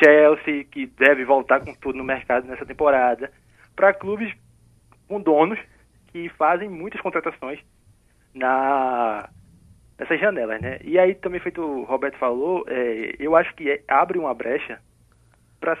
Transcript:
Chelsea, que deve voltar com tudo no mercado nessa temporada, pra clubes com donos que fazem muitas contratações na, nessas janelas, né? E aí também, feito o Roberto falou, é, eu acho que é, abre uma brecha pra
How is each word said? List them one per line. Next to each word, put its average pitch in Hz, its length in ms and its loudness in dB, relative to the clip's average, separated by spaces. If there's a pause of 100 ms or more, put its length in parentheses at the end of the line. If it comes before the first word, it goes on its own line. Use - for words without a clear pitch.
Chelsea, 151 600 6
que 135 220 -10
deve 131 400 2
voltar 135 340 2
com 135 160 -14
tudo 131 220 -8
no 131 80 -8
mercado 131 420 -2
nessa 131 180 -12
temporada, 131 640 0 (460)
pra 196 180 4
clubes 202 400 -6 (760)
com 202 100 -6
donos 165 400 2 (520)
que 170 180 -12
fazem 175 380 0
muitas 180 340 -12
contratações 151 580 -6 (760)
na, 127 960 0 (680)
nessas 151 220 -4
janelas, 127 400 -2
né? 127 240 -8
E 160 140 0
aí 185 160 4
também, 180 260 -6
feito 170 220 -8
o 143 220 -6
Roberto 135 340 -4
falou, 139 500 -2
é, 120 520 -4
eu 156 160 2
acho 170 200 2
que 151 140 -6
é, 143 180 -2
abre 175 300 2
uma 151 160 -4
brecha 117 460 -6 (800)
pra 165 220 -2